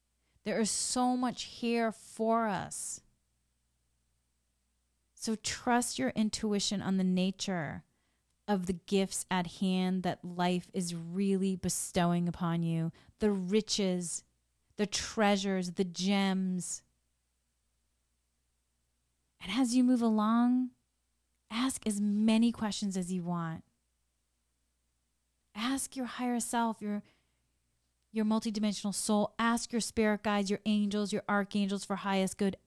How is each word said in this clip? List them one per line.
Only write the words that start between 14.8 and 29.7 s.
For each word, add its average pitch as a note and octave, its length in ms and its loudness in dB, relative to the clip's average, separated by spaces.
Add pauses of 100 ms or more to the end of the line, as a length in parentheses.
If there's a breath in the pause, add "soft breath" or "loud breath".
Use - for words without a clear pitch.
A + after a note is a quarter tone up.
treasures, G3 840 0
the F#3+ 140 0
gems. F#3 960 0 (2500)
And F3+ 160 -10
as B3 180 2
you B3+ 80 6
move B3 180 6
along, A#3 720 4 (800)
ask B3 380 -2
as G#3 140 0
many A3 500 4
questions G3+ 460 -4
as F3+ 140 -4
you F3+ 120 -4
want. E3+ 400 -4 (1900)
Ask B3+ 400 -2
your C4 100 -4
higher A#3+ 340 -2
self, A3+ 420 -2
your, G#3 220 -4 (1080 soft breath)
your G#3+ 140 0
multidimensional G#3+ 680 0
soul. G#3 440 2
Ask A#3 340 0